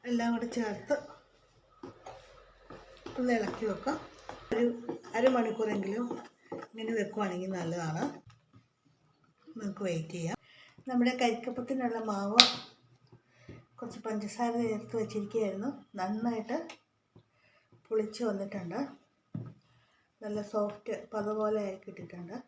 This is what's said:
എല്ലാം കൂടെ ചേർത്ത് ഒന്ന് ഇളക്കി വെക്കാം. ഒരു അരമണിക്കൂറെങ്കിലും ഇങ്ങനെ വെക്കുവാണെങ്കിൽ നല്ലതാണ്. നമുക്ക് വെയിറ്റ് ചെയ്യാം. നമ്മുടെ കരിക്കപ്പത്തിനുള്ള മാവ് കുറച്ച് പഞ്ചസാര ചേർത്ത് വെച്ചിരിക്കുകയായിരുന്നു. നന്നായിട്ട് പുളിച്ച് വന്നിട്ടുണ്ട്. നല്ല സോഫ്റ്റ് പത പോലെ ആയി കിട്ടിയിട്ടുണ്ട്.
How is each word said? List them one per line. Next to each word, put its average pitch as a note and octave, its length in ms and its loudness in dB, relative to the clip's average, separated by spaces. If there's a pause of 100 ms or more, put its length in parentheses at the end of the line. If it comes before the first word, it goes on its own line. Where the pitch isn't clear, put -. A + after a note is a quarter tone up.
എല്ലാം A#3 240 4
കൂടെ A#3 220 0
ചേർത്ത് A3+ 400 2 (2250)
ഒന്ന് B3 160 4
ഇളക്കി G#3 340 0
വെക്കാം. C#4 280 0 (560)
ഒരു A#3 120 6 (520)
അരമണിക്കൂറെങ്കിലും A3 880 4 (680)
ഇങ്ങനെ A3 260 -2
വെക്കുവാണെങ്കിൽ F#3+ 600 0
നല്ലതാണ്. E3+ 460 0 (1600)
നമുക്ക് G3+ 280 -4
വെയിറ്റ് D#3+ 280 -2
ചെയ്യാം. E3+ 220 -2 (520)
നമ്മുടെ B3 320 6
കരിക്കപ്പത്തിനുള്ള A#3+ 760 2 (100)
മാവ് G3+ 300 2 (1400)
കുറച്ച് - 300 -10
പഞ്ചസാര A3 460 0 (120)
ചേർത്ത് G#3+ 360 0
വെച്ചിരിക്കുകയായിരുന്നു. G#3 680 0 (300)
നന്നായിട്ട് A3 580 0 (1300)
പുളിച്ച് A3 440 0
വന്നിട്ടുണ്ട്. G3 500 -4 (1400)
നല്ല G#3 180 -2 (120)
സോഫ്റ്റ് G#3 440 0 (160)
പത G#3 140 0 (120)
പോലെ G#3+ 280 2
ആയി F#3+ 180 -4
കിട്ടിയിട്ടുണ്ട്. F3 520 -10 (100)